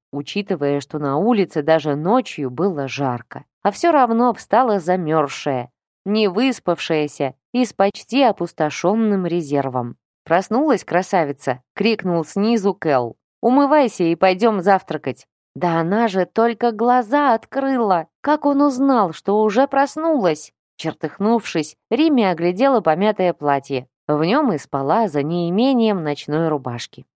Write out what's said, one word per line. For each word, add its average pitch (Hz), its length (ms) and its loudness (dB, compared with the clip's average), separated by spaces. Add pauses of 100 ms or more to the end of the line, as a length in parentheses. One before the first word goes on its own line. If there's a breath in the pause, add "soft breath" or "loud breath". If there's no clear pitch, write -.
(120)
учитывая, 143 680 -4
что 147 200 -10
на 139 180 -2
улице 185 460 0
даже 151 320 2
ночью 156 540 -2
было 143 380 -4
жарко. 131 580 -6 (180)
А 202 80 0
все 339 200 0
равно 240 420 2
встала 220 460 0
замерзшая, 151 920 -2 (360)
невыспавшаяся 180 1300 -2 (180)
и - 120 2
с - 80 -6
почти 214 500 0
опустошенным 190 1000 0
резервом. 135 720 -2 (260)
«Проснулась, 220 600 0
красавица!» — 151 760 -2 (140)
крикнул 185 500 0
снизу 202 480 0
Кэл. 131 420 0 (260)
«Умывайся 269 600 2
и 165 120 2
пойдем 190 460 2
завтракать!» 160 680 0 (260)
«Да 165 280 0
она 208 260 0
же 185 180 0
только 233 460 0
глаза 247 640 2
открыла! 226 720 -2 (140)
Как 302 240 0
он 285 160 2
узнал, 262 500 2
что 202 300 -2
уже 220 260 2
проснулась?» 277 840 -2 (240)
Чертыхнувшись, 175 960 -4 (160)
Римми 269 320 2
оглядела 185 580 2
помятое 180 520 2
платье. 139 540 -2 (200)
В 151 160 0
нем 240 300 0
и 147 40 -2
спала 151 500 -2
за 143 140 -2
неимением 190 840 0
ночной 151 440 -4
рубашки. 131 580 -6 (100)